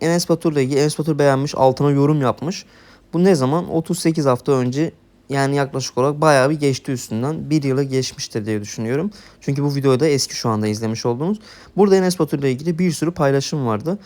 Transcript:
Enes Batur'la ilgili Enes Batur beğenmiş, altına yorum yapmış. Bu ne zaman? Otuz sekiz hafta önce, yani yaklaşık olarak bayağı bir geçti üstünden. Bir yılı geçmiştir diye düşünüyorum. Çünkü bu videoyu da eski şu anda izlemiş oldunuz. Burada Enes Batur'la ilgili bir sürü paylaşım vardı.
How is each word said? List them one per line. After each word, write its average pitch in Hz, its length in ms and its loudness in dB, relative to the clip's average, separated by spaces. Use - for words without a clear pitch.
Enes 170 280 0
Batur'la 160 320 0
ilgili 135 180 0
Enes 147 200 0
Batur 151 200 -2
beğenmiş, 139 360 2
altına 131 360 4
yorum 143 300 2
yapmış. 131 460 -2
Bu 175 120 2
ne 190 100 6
zaman? 139 400 0
Otuz 165 240 -2
sekiz 160 280 0
hafta 127 260 0
önce, 131 400 0
yani 139 280 0
yaklaşık 135 420 -4
olarak 147 220 0
bayağı 143 300 4
bir 156 100 -2
geçti 139 320 -2
üstünden. 135 580 -6
Bir 151 120 2
yılı 135 200 0
geçmiştir 131 640 -6
diye 107 140 -2
düşünüyorum. 123 500 -6
Çünkü 143 220 -4
bu 143 120 -2
videoyu 131 260 2
da 160 60 4
eski 139 280 0
şu - 140 -4
anda 107 180 0
izlemiş 110 400 -4
oldunuz. 156 320 -2
Burada 190 200 6
Enes 185 220 2
Batur'la 143 300 0
ilgili 156 300 -2
bir 180 120 2
sürü 156 200 -2
paylaşım 139 560 0
vardı. 123 400 -2